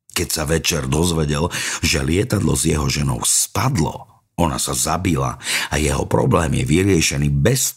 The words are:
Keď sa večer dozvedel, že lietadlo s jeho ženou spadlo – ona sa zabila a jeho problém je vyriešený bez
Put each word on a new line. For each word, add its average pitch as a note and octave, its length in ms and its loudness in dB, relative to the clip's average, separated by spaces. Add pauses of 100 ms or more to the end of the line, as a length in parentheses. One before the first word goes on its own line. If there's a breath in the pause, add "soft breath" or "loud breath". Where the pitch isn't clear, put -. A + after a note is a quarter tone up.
(140)
Keď E2 160 -4
sa D#2 160 -2
večer D#2 400 -2
dozvedel, D#2 640 0 (320 loud breath)
že D2 240 0
lietadlo F2+ 480 0
s E2 160 0
jeho D2+ 160 0
ženou C2+ 400 -2
spadlo – - 880 -2 (200)
ona D2+ 240 0
sa C#2 160 -4
zabila D#2+ 640 -2 (320 loud breath)
a D2 80 0
jeho C#2+ 320 0
problém D#2 480 2
je C2 80 0
vyriešený D#2+ 640 2
bez C#2+ 460 2